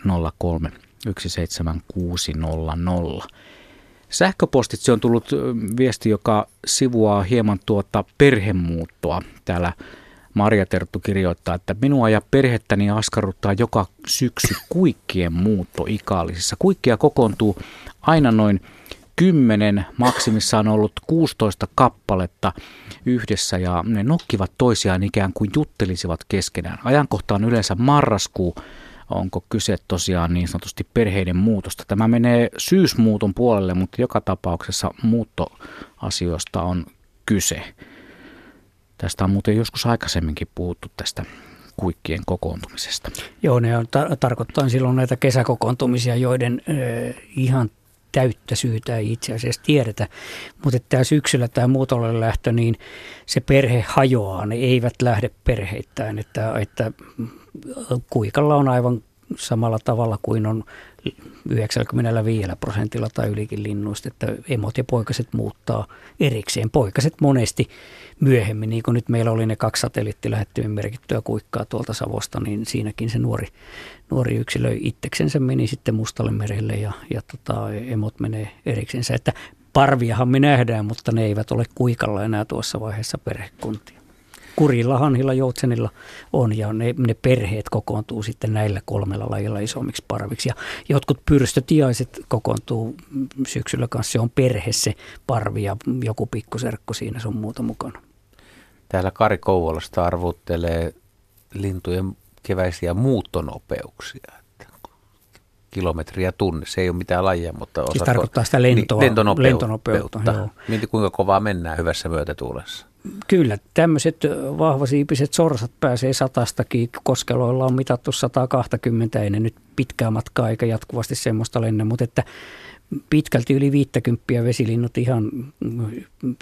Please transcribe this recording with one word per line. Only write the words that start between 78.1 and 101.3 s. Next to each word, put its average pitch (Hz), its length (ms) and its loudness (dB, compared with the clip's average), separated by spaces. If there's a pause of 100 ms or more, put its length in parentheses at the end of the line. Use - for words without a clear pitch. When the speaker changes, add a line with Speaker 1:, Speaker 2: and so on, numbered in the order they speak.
Speaker 2:
menee 110 300 -6 (160)
eriksensä. 120 480 -4
Että - 180 -2 (400)
parviahan 123 560 4
me 135 120 4
nähdään, 120 440 4
mutta 113 280 -4
ne 113 120 2
eivät 104 260 -2
ole 113 140 0 (100)
kuikalla 107 500 0
enää 107 200 0
tuossa - 360 -6
vaiheessa 107 380 -6
perhekuntia. - 840 -10 (520)
Kurilla, 127 420 4
hanhilla, 135 340 2
joutsenilla 123 580 0 (420)
on, 110 240 2
ja 107 160 -2
ne, 117 260 -2
ne 117 160 2
perheet 110 540 0
kokoontuu 110 540 -4
sitten 107 320 -4
näillä 104 300 0
kolmella 101 460 -4
lajilla 104 280 -4
isommiksi - 500 -8
parviksi. 107 400 -6
Ja 120 60 -2 (340)
jotkut 139 380 0
pyrstötiaiset 135 1000 2
kokoontuu 113 680 -4 (500)
syksyllä 120 420 -4
kanssa. - 240 -4
Se 117 80 2
on 117 100 0
perhe 120 420 0
se - 220 0 (320)
parvi 107 360 -2
ja 101 140 -4 (260)
joku 110 240 -4
pikkuserkku 113 680 -6
siinä 113 260 -8
sun 113 160 -4
muuta 107 260 -6
mukana. 117 400 -8 (840)
Speaker 3:
Täällä 92 220 -2
Kari 104 280 2
Kouvolasta 87 680 0
arvuttelee 85 880 -4 (600)